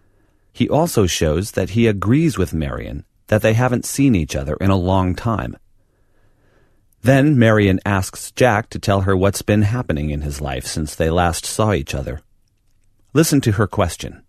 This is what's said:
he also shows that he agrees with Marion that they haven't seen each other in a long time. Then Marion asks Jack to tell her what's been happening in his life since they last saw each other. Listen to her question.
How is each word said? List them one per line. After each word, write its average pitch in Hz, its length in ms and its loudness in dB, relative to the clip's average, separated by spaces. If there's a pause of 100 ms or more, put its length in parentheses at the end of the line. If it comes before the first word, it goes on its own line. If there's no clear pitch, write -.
(520)
he - 160 -4
also 143 380 2
shows 82 460 -2
that 95 180 -4
he 113 180 2
agrees 113 500 0
with 90 160 -2
Marion 69 520 -8 (220)
that 107 140 2
they 110 120 2
haven't 120 320 0
seen 139 300 2
each 80 200 -2
other 69 200 -6
in 95 140 0
a 95 60 4
long 92 400 0
time. 107 400 -6 (1500)
Then 135 380 4
Marion 107 460 4
asks - 460 -4
Jack 117 400 2
to 98 80 -10
tell 98 220 0
her 95 140 0
what's 95 260 0
been 107 200 2
happening 101 480 -2
in 73 120 -6
his 71 200 -8
life 69 240 -6
since 78 300 -6
they 80 140 0
last 85 360 0
saw 107 260 -2
each 71 240 -4
other. 69 240 -8 (920)
Listen 151 280 4
to 113 120 2
her 98 140 0
question. - 600 -4